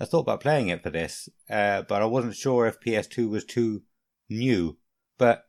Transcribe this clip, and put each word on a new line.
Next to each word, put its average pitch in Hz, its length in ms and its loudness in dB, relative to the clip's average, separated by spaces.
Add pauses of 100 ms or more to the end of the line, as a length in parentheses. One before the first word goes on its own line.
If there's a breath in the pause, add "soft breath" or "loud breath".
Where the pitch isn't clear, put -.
I - 40 -4
thought 170 160 2
about 107 200 -2
playing 139 280 0
it 85 140 -4
for 87 80 -6
this, 82 380 -6 (220)
uh, 101 320 0
but 101 200 -2
I - 20 2
wasn't 113 320 -2
sure 123 300 2
if 107 140 -2
P 113 140 -2
S 107 140 0
two 117 200 -2
was 104 160 -4
too 113 380 -2 (480)
new. 107 460 0 (420)
But, 120 300 4